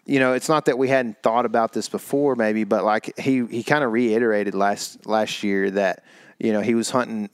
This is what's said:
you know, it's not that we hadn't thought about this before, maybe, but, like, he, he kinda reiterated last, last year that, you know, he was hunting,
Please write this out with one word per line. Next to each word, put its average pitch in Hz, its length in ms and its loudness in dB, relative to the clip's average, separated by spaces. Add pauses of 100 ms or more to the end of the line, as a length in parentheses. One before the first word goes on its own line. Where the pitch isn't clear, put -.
you 139 140 0
know, 127 160 2
it's 127 140 -4
not 151 180 2
that 135 100 2
we 131 120 0
hadn't 127 340 0
thought 120 240 2
about 113 260 0
this 110 160 -4
before, 139 480 -2
maybe, 110 280 0
but, 101 200 0
like, 107 340 -2
he, 127 280 0
he 113 160 -6
kinda 143 260 0
reiterated 110 680 2
last, - 520 -2
last 110 360 -2
year 98 280 0
that, 95 340 -2 (340)
you 113 140 0
know, 107 80 0
he 113 140 0
was 117 160 -2
hunting, 113 440 -4